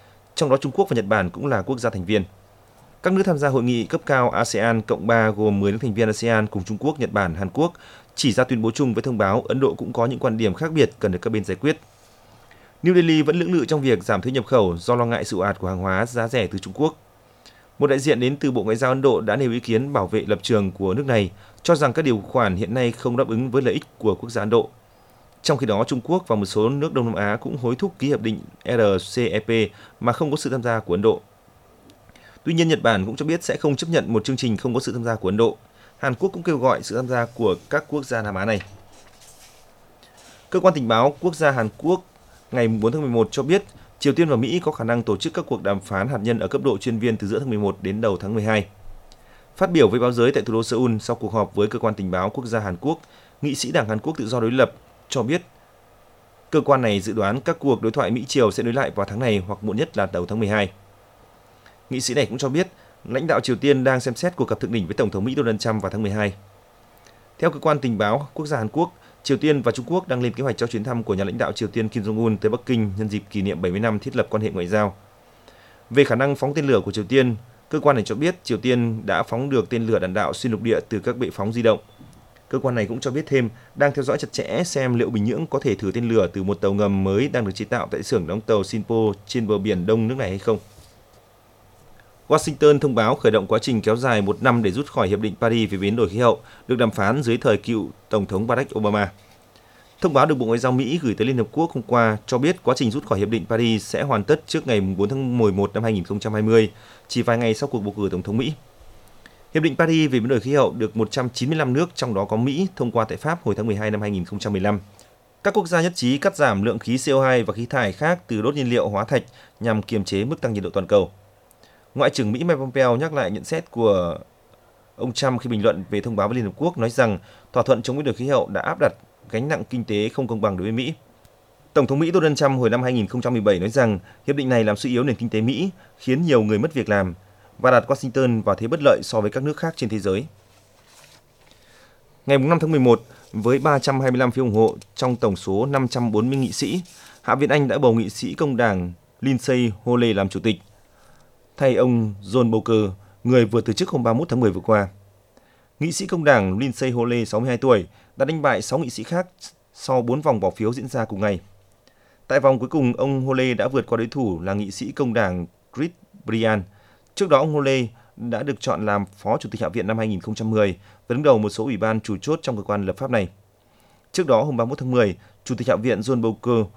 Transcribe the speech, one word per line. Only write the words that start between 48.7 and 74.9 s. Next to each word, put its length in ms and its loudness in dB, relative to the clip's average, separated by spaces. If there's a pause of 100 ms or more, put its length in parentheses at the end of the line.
Phát 140 0
biểu 180 6
với 120 0
báo 120 2
giới 200 4
tại 100 0
thủ 100 -6
đô 100 0
Seoul 360 0
sau 180 -4
cuộc 160 -8
họp 220 -2
với 140 2
cơ 100 -6
quan 160 -2
tình 160 -6
báo 200 -2
quốc 160 -8
gia 140 -4
Hàn 200 -6
Quốc, 200 -4 (420)
nghị 120 -2
sĩ 180 -6
Đảng 160 0
Hàn 100 -2
Quốc 200 -6
Tự 100 -6
do 120 -2
đối 100 0
lập 220 2 (360)
cho 140 -2
biết 200 -2 (1080)
cơ 100 2
quan 220 2
này 180 0
dự 120 -6
đoán 280 0
các 180 -4
cuộc 240 0
đối 100 0
thoại 180 -2
Mỹ-Triều 400 2
sẽ 120 -4
nối 100 -2
lại 220 -2
vào 120 -2
tháng 120 -8
này 280 0
hoặc 180 -8
muộn 120 -4
nhất 200 -4
là 160 0
đầu 140 -4
tháng 120 -6
mười 100 0
hai. 220 0 (1200)
Nghị 100 -4
sĩ 140 -4
này 120 2
cũng 120 -8
cho 100 -2
biết 200 0 (360)
lãnh 220 -4
đạo 140 2
Triều 160 0
Tiên 280 2
đang 160 2
xem 140 -4
xét 220 -4
cuộc 120 0
gặp 120 -2
thượng 120 -4
đỉnh 140 -2
với 80 -8
Tổng 160 0
thống 140 -4
Mỹ 120 -4
Donald 240 0
Trump 220 -2
vào 80 -4
tháng 120 -4
mười 100 -2
hai. 220 -2 (1040)
Theo 120 0
cơ 80 -6
quan 200 2
tình 200 -2
báo 360 0
quốc 120 -8
gia 120 -4
Hàn 140 -4
Quốc, 200 0 (300)
Triều 140 0
Tiên 260 2
và 100 2
Trung 160 -10
Quốc 200 -2
đang 140 -2
lên 100 -2
kế 100 -6
hoạch 140 -2
cho 100 -2
chuyến 180 -4
thăm 180 -4
của 120 -2
nhà 100 -2
lãnh 140 -4
đạo 140 -2
Triều 160 -4
Tiên 200 -2
Kim 140 -4
Jong-un 340 0
tới 140 0
Bắc 160 -2
Kinh 320 0
nhân 100 -2
dịp 220 -4
kỷ 120 -4
niệm 200 -2
bảy 80 0
mươi 100 -2
năm 180 0
thiết 180 -8
lập 140 0
quan 120 -2
hệ 80 -2
ngoại 160 -4
giao. 280 0 (960)